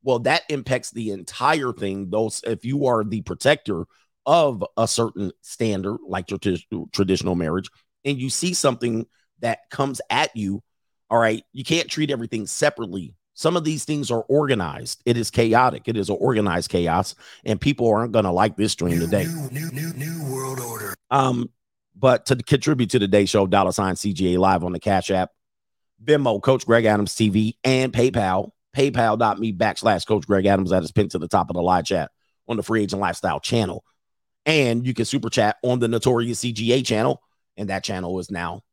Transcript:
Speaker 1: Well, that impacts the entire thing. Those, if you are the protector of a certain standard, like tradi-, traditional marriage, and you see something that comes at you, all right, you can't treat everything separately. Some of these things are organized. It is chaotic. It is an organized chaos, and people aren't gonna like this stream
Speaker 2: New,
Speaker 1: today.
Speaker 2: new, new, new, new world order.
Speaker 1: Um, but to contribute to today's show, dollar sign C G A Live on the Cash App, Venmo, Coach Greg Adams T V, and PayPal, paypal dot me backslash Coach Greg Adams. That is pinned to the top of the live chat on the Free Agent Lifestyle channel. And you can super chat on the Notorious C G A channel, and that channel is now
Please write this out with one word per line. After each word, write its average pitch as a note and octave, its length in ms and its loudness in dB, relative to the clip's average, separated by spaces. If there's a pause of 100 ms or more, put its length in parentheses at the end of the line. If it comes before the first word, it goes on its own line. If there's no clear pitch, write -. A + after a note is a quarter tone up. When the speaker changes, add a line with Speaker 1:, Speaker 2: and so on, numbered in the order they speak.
Speaker 1:
Well, B2+ 160 4
that C#3 280 4
impacts C3 440 -2
the A2+ 180 -6
entire B2 640 -2
thing. G2 380 -6
Those, A2 340 -2
if A2+ 180 -4
you C3+ 220 -2
are A#2 180 2
the G#2+ 180 -4
protector G2 640 0 (400)
of C#3 380 4 (140)
a A2+ 100 4
certain G2+ 440 -2 (100)
standard, G#2 560 -4 (100)
like F#2 200 -6
tradi-, F#2 640 -4
traditional F#2 420 0
marriage, F2 340 -4 (360)
and C#3 160 -4
you C3 80 -4
see F3 240 -2
something A#2+ 540 0 (320)
that A#2 320 -4
comes C#3 280 -4 (100)
at C#3+ 260 0
you, G2+ 260 -4 (480)
all A2+ 80 2
right, A2+ 340 2
you C3 120 -14
can't D#3+ 260 -2
treat D3+ 220 -2
everything A#2 340 -4
separately. G2 680 -4 (180)
Some E3+ 240 0
of D#3+ 80 -2
these D#3 180 -4
things D3 280 -4
are A#2 180 0
organized. B2 760 0
It A#2+ 120 2
is A2+ 140 -4
chaotic. A#2 560 2
It A2+ 100 -2
is G2 120 -2
an G2+ 100 -2
organized G#2 500 0
chaos, F2 460 0 (280)
and G#2 160 -2
people C3 300 0
aren't A2 240 0
gonna G2+ 180 2
like F#2+ 240 2
this G#2 160 0
stream E2+ 280 -2
Speaker 2:
New, E2 60 -2
Speaker 1:
today. F#2+ 200 0
Speaker 2:
new, D#3 240 -8
new, D3 220 -8
new, D#3 220 -8
new D3 380 -8
world C3 280 -6
order. A2+ 340 -10 (160)
Speaker 1:
Um, B2+ 400 0 (460)
but B2+ 320 2
to C3 80 2
contribute B2 560 0
to B2+ 80 2
today's G2+ 320 4
show, G2 160 4
dollar F#2+ 240 2
sign F#2+ 240 0
C G#2 180 -4
G F2+ 220 0
A F2+ 40 2
Live F#2+ 240 4
on F2+ 80 -4
the E2+ 80 -6
Cash G2 320 0
App, F#2 200 0 (680)
Venmo, B2 400 2
Coach C3 240 2
Greg A#2 200 6
Adams G#2 300 2
T A2 140 4
V, G#2+ 340 2
and C3 280 2
PayPal, G#2 600 0 (240)
paypal A#2+ 420 2
dot G#2+ 220 2
me A2 120 -2
backslash G2+ 540 0
Coach G#2 220 0
Greg G2 180 2
Adams. G2 240 4
That F#2 140 2
is D#2 80 -8
pinned G#2 200 0
to F#2 60 -6
the E2 100 -6
top F2 220 0
of F2 60 -6
the F2 80 -2
live F#2 220 2
chat E2 260 -2 (360)
on A#2 100 -4
the G2+ 60 -4
Free A2 200 0
Agent G2 180 -4
Lifestyle E2+ 380 -2
channel. A2 440 -2 (600)
And B2+ 400 2
you B2+ 80 -2
can A#2 120 -2
super A2+ 260 -4
chat G#2+ 320 2
on B2 160 2
the A#2 80 2
Notorious A#2 520 0
C B2 140 -4
G A2+ 200 0
A C3 100 2
channel, A#2 380 0 (340)
and G2 140 -8
that F#2+ 140 -4
channel F#2 360 -6
is F2 100 -10
now F2 320 -8 (120)